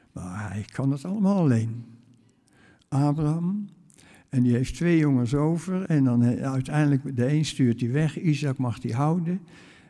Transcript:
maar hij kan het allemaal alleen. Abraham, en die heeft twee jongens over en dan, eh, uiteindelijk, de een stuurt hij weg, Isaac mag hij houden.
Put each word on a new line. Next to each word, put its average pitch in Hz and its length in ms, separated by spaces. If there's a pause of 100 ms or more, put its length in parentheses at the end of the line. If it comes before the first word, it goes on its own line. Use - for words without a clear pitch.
(120)
maar 92 400
hij 101 200
kan 135 180
het 139 140
allemaal 196 320
alleen. 117 480 (1040)
Abraham, 156 800 (600)
en 127 140
die 123 120
heeft 123 200
twee 170 240
jongens 135 360
over 170 500
en 151 200
dan, 120 180
eh, 120 300
uiteindelijk, 143 640
de 123 160
een 151 120
stuurt 120 360
hij 117 100
weg, 147 300
Isaac 143 380
mag 123 240
hij 117 100
houden. 165 480 (500)